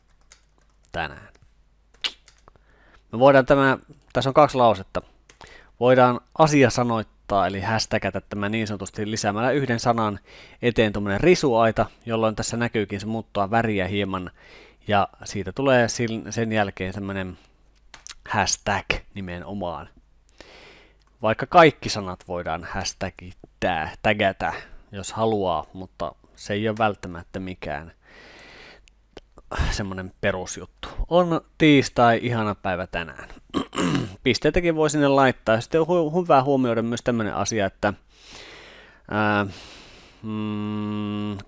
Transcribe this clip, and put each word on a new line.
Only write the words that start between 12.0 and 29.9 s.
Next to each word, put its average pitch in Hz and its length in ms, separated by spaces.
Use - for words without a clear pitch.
jolloin 113 300
tässä 113 220
näkyykin, 110 420
se 104 60
muuttaa 104 460
väriä 110 360
hieman. 95 440
Ja 101 200
siitä 95 280
tulee 131 440
sil-, 107 360
sen 113 200
jälkeen 98 420
semmoinen 98 440
hashtag 98 560
nimenomaan. 90 760
Vaikka 110 240
kaikki 165 440
sanat 92 380
voidaan 85 360
hashtagittää, 90 1400
tägätä, 101 520
jos 98 220
haluaa, 101 600
mutta 90 420
se - 180
ei 110 160
ole 107 80
välttämättä 92 640
mikään 85 540
semmonen 95 400